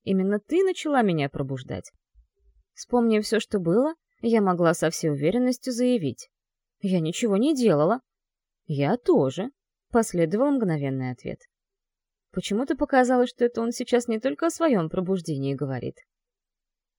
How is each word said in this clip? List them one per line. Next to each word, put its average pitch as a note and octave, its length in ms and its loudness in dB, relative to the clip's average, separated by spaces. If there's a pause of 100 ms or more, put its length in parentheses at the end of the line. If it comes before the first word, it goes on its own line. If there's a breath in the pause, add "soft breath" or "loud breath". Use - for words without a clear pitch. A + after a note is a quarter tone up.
именно G3 360 0
ты F4+ 240 0
начала D4+ 380 0
меня D#3+ 260 2
пробуждать». C3+ 640 -8 (800)
Вспомнив A3+ 520 0
все, G#3 160 0
что - 180 -4
было, A3 360 0 (280)
я A3+ 180 2
могла F3 320 2
со E3 160 0
всей E3 220 -4
уверенностью A#3+ 640 -2
заявить: A3+ 580 -2 (500)
«Я F#3 200 0
ничего F#3+ 360 0
не C#4+ 180 2
делала». G#3 460 2 (640)
«Я C#3+ 320 0
тоже», — E3+ 540 0 (400)
последовал A3 600 2
мгновенный C#3+ 600 -2
ответ. - 300 -10 (920)
Почему-то A#3 440 -4
показалось, B3+ 540 2
что - 160 -4
это A#3+ 160 0
он A#3 120 -2
сейчас A#3+ 360 -2
не A3 100 -2
только C#4+ 280 -4
о E4+ 40 0
своем A#3 380 0
пробуждении D#3+ 640 -4
говорит. C3+ 420 -6 (1040)